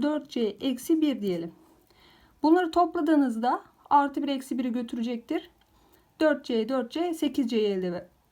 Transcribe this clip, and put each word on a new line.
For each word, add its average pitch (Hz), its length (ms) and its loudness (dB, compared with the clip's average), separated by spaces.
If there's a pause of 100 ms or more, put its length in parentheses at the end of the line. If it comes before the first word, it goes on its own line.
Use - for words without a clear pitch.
dört 294 280 -2
C - 120 -4
eksi 247 600 -2
bir 269 200 0
diyelim. 170 300 -4 (920)
Bunları 330 280 4
topladığınızda 294 920 2 (280)
artı 285 340 4
bir 285 40 -4
eksi 262 300 -4
biri 254 140 -2
götürecektir. 240 800 -6 (720)
Dört 302 260 2
C, 220 240 0
dört 254 220 -2
C, 339 220 -2
sekiz 285 360 -2
C'yi 214 180 2
elde, 185 420 -4 (220)